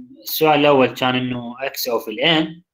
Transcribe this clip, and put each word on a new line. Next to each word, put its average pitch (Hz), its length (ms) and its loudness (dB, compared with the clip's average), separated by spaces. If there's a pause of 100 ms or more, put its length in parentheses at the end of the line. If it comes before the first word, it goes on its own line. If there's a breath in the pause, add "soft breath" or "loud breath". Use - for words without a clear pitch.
(220)
السؤال 151 380 2
الاول 143 260 6
كان 127 280 -2
انه 123 460 -6
اكس 135 280 -8
او 113 100 -2
في 110 120 -8
الان 156 520 0 (120)